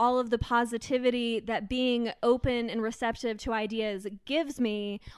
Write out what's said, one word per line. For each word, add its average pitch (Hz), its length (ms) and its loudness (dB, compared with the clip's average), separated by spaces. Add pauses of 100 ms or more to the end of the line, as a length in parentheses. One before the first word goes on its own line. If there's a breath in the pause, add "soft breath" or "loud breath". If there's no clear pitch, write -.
all 247 180 4
of 240 120 0
the 233 60 4
positivity 240 1040 0
that 214 280 -4
being 247 440 2 (120)
open 240 440 2
and 220 140 -2
receptive 226 560 -2
to 247 140 -4
ideas 214 540 -2 (180)
gives 294 340 0
me 208 420 -2 (180 loud breath)